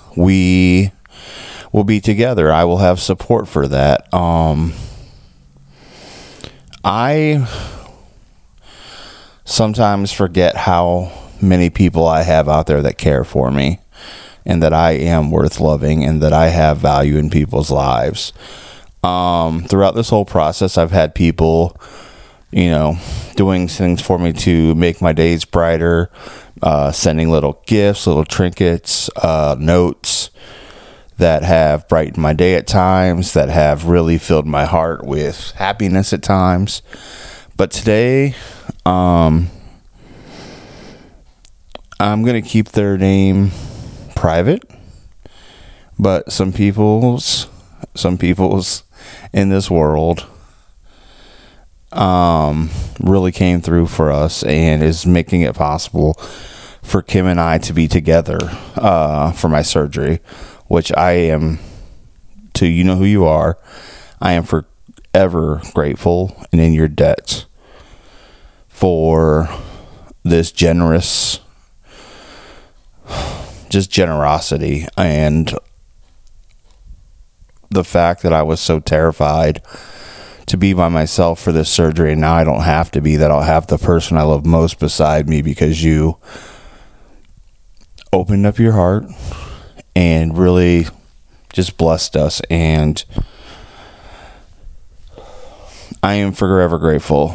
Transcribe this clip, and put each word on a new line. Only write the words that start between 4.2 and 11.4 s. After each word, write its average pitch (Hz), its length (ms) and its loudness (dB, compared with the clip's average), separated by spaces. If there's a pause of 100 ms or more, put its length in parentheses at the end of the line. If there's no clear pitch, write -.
I 139 640 0 (2000)
sometimes 104 680 0
forget 87 440 0
how 87 540 0 (300)